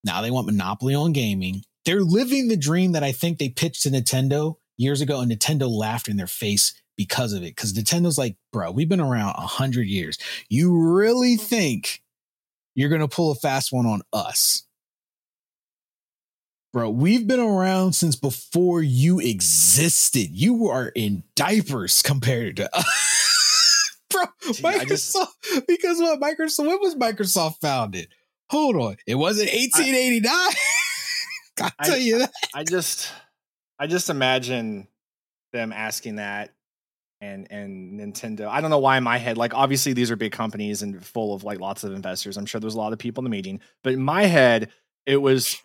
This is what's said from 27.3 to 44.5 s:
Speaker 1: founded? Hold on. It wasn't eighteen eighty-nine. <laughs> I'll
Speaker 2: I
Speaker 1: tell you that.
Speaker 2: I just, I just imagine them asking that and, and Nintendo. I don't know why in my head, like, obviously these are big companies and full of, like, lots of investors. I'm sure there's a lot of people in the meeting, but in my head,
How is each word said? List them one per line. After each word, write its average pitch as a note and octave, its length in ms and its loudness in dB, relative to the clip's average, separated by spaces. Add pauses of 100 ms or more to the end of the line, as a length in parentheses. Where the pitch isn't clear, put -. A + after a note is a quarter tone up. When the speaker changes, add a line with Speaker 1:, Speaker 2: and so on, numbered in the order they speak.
Speaker 1:
founded? A2 460 -4 (420)
Hold C#4 260 2
on. A2 200 -2 (100)
It A2 80 -2
wasn't G3 400 0
eighteen C4 400 2
eighty-nine. B3 360 2
<laughs> F4+ 240 2 (1080)
I'll - 160 -2
Speaker 2:
I - 80 -2
Speaker 1:
tell E4 100 4
you A#3+ 220 2
that. C4+ 140 0 (220)
Speaker 2:
I - 100 -6
just, - 460 -2 (680)
I D3 80 -4
just F3 240 -2
imagine B2+ 760 -2 (680)
them A2+ 180 -6
asking G#2+ 440 -8
that G2+ 360 -8 (680)
and, G2 280 -16
and G2 480 -14
Nintendo. G#2 500 -10
I B2+ 120 -2
don't D#3+ 80 -2
know D3+ 100 4
why C3+ 200 4
in B2+ 60 0
my A#2+ 120 0
head, A#2+ 220 -4
like, A#2 160 -2
obviously C3+ 400 0
these A#2+ 160 0
are A2+ 60 -2
big G#2 160 -6
companies G#2 500 -6
and G2 200 -10
full G#2+ 300 -6
of, G2 120 -10
like, G2+ 140 -8
lots G2 260 -10
of G2 100 -8
investors. F#2+ 420 -8
I'm G2+ 80 -8
sure A2 160 -8
there's A2 140 -8
a A2+ 40 -6
lot G#2+ 140 -4
of A2 60 -8
people A#2+ 240 -8
in - 20 -6
the B2 60 -4
meeting, G2 300 -8 (220)
but C3 120 0
in C3 80 -2
my E3 220 2
head, B2 460 4 (360)